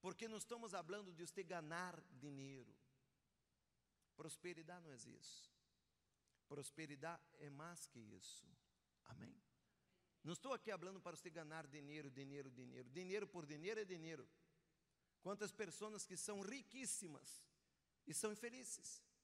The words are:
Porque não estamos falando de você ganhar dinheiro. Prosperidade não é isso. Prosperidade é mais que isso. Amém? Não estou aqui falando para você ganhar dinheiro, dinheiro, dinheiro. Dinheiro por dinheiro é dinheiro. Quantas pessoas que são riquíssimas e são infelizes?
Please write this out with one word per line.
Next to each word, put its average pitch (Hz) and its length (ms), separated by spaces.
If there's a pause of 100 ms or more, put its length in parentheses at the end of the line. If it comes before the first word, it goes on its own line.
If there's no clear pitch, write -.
Porque 185 260
não 220 100
estamos 233 340
falando 185 400
de 170 140
você 190 180
ganhar 170 560 (200)
dinheiro. 135 560 (1400)
Prosperidade 165 720
não 151 60
é 131 40
isso. - 540 (1000)
Prosperidade 147 760 (140)
é 147 120
mais 156 420
que 123 80
isso. 104 460 (600)
Amém? - 300 (880)
Não 156 100
estou 262 180
aqui 220 200
falando 185 280
para 165 160
você 180 140
ganhar 160 380
dinheiro, 143 420
dinheiro, 139 400
dinheiro. 123 400
Dinheiro 185 380
por 170 180
dinheiro 160 340
é 214 60
dinheiro. 160 420 (920)
Quantas 202 300
pessoas 208 540
que 180 120
são 202 240
riquíssimas 214 880 (760)
e - 80
são 214 180
infelizes? 240 680 (220)